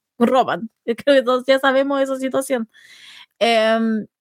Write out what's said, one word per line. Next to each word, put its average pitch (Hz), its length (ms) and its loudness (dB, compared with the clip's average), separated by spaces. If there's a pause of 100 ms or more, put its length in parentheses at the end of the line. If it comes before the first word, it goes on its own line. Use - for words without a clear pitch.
(200)
Roman. 226 580 0
<laughs> - 80 -18
Yo 233 100 -4
creo 285 200 2
que 262 80 4
todos 254 240 -2
ya 269 100 2
sabemos 277 440 0
esa 269 160 -4
situación. 262 520 -4 (680)
Em, 220 680 0 (160)